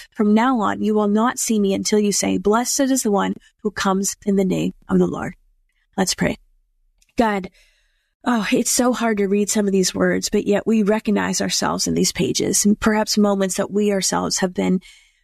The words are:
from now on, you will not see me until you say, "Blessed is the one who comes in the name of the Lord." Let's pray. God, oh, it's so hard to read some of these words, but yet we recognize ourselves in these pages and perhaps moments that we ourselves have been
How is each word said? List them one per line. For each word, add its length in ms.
from 240
now 240
on, 240
you 100
will 140
not 320
see 200
me 140
until 240
you 140
say, 260
"Blessed 440
is 200
the 80
one 240
who 80
comes 440
in 80
the 100
name 300
of 120
the 80
Lord." 260
Let's 160
pray. 240
God, 320
oh, 280
it's 180
so 220
hard 240
to 100
read 220
some 160
of 80
these 200
words, 360
but 180
yet 180
we 160
recognize 600
ourselves 460
in 60
these 200
pages 500
and 160
perhaps 380
moments 400
that 120
we 220
ourselves 460
have 160
been 260